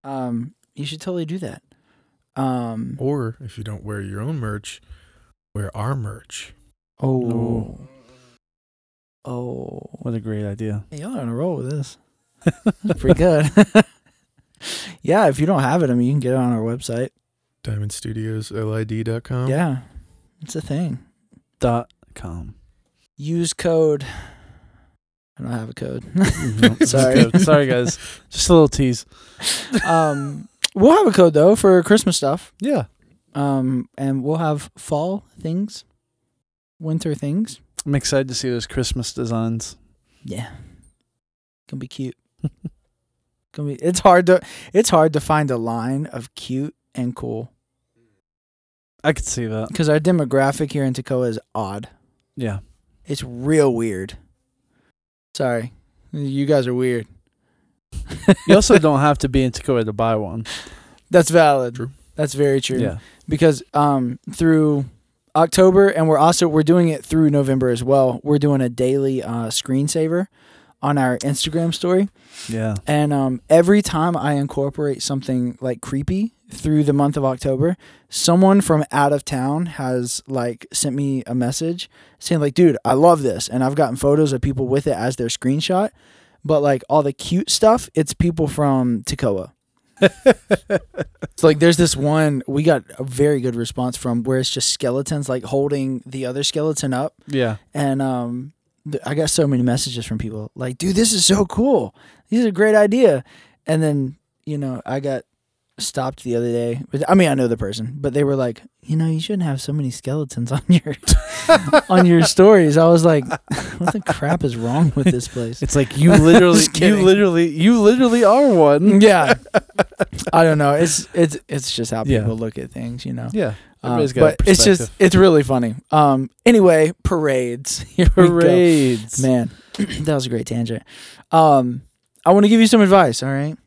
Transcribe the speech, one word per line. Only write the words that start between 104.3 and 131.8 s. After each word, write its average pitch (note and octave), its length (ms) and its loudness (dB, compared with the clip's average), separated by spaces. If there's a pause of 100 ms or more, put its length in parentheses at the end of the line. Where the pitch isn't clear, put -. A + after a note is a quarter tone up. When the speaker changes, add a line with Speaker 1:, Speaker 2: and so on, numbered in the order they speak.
Speaker 1:
you D3+ 140 -8
know, C3 260 -8
I C3+ 160 -6
got C3+ 220 -6 (580)
stopped C3 440 -8
the A#2+ 120 -4
other A#2+ 160 -2
day. A#2+ 300 -4 (100)
With, C#3 160 -4
I F3 60 4
mean, F#3 140 6
I C#3 60 0
know B2+ 140 0
the A2+ 80 0
person, A2+ 440 -8
but C#3 140 -4
they C#3+ 100 0
were C#3 120 -2
like, B2 260 -6 (200)
"You D#3 140 -4
know, D#3+ 100 0
you D#3+ 140 -2
shouldn't F#3+ 220 -4
have C#3 180 -4
so - 120 -8
many C#3+ 180 -4
skeletons C3 640 -6
on C#3 160 -4
your, D#3+ 280 2 (460)
<laughs> B3+ 460 4
on F#3 180 6
your E3+ 160 6
stories." F3+ 540 6
I E3 120 6
was E3 160 6
like, D3+ 240 4
<laughs> - 500 -8
"What F3 140 -2
the G#3 140 -6
crap D#3+ 380 -2
is A#2+ 120 -2
wrong B2+ 380 0
with C#3+ 160 0
this B2 180 -2
place?" A#2+ 340 -8
Speaker 3:
It's C3+ 140 -2
like, C#3 220 0
you E3 140 6
Speaker 1:
<laughs> - 0 -
Speaker 3:
literally, F3 460 8
Speaker 1:
Just - 220 2
Speaker 3:
you F3+ 100 6
Speaker 1:
kidding. G3 140 4
Speaker 3:
literally, F#3 440 4
you F#3 320 4
literally A#3+ 440 4
are B3 280 4
one. E3+ 480 6
Speaker 1:
Yeah. F#3+ 340 6 (480)
Speaker 3:
<laughs> - 500 -4
Speaker 1:
I E3 120 6
don't D#3 140 4
know. C#3+ 160 2
It's, D#3+ 400 0
it's, D#3+ 220 2 (120)
it's C#3+ 260 -6
just A#2 160 -6
how A2+ 140 -4
Speaker 3:
Yeah. C3 160 2
Speaker 1:
people A2 160 -4
look A2+ 220 -8
at B1+ 120 -10
things, A#2+ 360 -10
you C3 60 -8
know? A#2+ 200 -10
Speaker 3:
Yeah. D3+ 220 -4 (280)
Speaker 1:
Uh, B2 120 -4
Speaker 3:
Everybody's C3 180 0
got B2+ 80 -2
a D#3 40 8 (140)
Speaker 1:
but - 100 2
it's F#3+ 160 4
just, F#3+ 180 4
Speaker 3:
perspective. - 240 0
Speaker 1:
it's F3+ 100 4
really F3+ 260 6
funny. A#2+ 320 -2 (160)
Um, C#3 400 2 (160)
anyway, F3+ 460 6 (100)
parades. C3+ 800 -2
<laughs> - 0 -
Here - 260 0 (100)
we F3+ 80 8
go. F3 60 6
Speaker 3:
Parades. E3 920 4
Speaker 1:
Man, B2 280 0 (140)
<clears throat> - 100 -20
that D#3 400 -4
was C3 120 -4
a - 20 -8
great A2+ 180 -6
tangent. A#2 360 -6 (500)
Um, C3+ 500 4 (440)